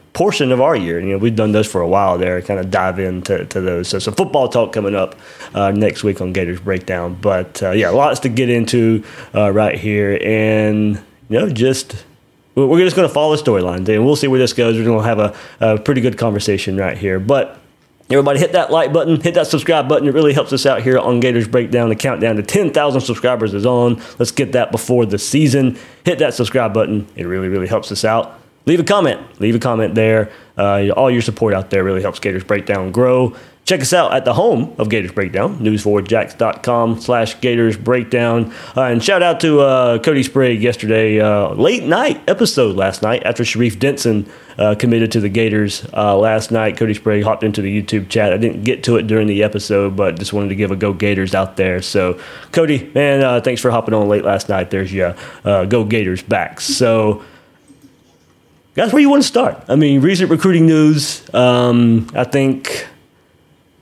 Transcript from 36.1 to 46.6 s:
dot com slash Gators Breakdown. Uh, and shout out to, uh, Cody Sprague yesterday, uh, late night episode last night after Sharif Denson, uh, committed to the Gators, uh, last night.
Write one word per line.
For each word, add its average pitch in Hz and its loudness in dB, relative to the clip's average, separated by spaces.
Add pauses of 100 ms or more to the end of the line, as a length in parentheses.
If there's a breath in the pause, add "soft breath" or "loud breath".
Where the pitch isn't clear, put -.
dot - -4
com 117 0
slash 113 -2
Gators 117 0
Breakdown. 117 -2 (240 loud breath)
Uh, 131 2
and 117 0
shout 190 2
out 170 0
to, 151 4
uh, 127 4
Cody 139 0
Sprague 127 0
yesterday, 110 2
uh, 104 2
late 170 0
night 214 0
episode 123 2
last 95 -2
night 110 -2
after 120 -2
Sharif 110 -2
Denson, 117 0 (300 loud breath)
uh, 104 2
committed 117 0
to 117 0
the 101 -2
Gators, 104 -2
uh, 104 2
last 110 2
night. 110 0